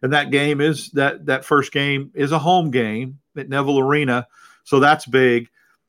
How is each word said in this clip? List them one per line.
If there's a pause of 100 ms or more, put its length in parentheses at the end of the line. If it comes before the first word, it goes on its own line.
And
that
game
is,
that,
that
first
game
is
a
home
game (160)
at
Neville
Arena. (380)
So
that's
big. (400)